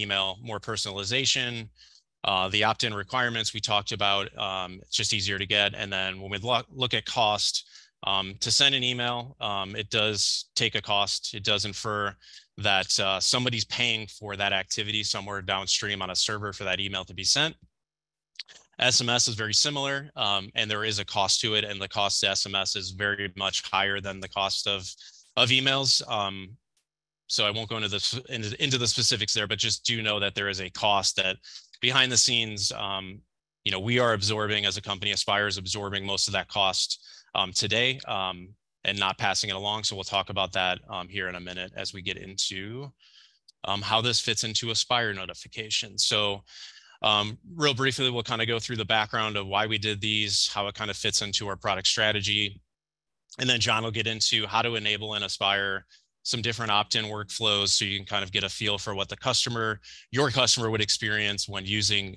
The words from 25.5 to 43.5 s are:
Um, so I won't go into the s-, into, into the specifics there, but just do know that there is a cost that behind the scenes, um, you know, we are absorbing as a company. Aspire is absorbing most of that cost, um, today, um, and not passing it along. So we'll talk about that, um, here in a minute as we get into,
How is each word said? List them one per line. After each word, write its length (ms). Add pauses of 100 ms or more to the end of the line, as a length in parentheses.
Um, 480 (720)
so 180
I 60
won't 180
go 80
into 120
the 180
s-, 120 (100)
into, 340
into 140
the 100
specifics 460
there, 140
but 120
just 260
do 160
know 180
that 160
there 140
is 100
a 100
cost 480
that 200 (440)
behind 300
the 60
scenes, 560
um, 460 (440)
you 80
know, 80
we 200
are 140
absorbing 520
as 120
a 40
company. 300
Aspire 360
is 100
absorbing 480
most 220
of 60
that 140
cost, 580 (300)
um, 160
today, 560
um, 420 (360)
and 140
not 180
passing 320
it 60
along. 280
So 120
we'll 80
talk 260
about 240
that, 260 (100)
um, 180
here 220
in 60
a 40
minute 360
as 180
we 80
get 160
into, 720 (720)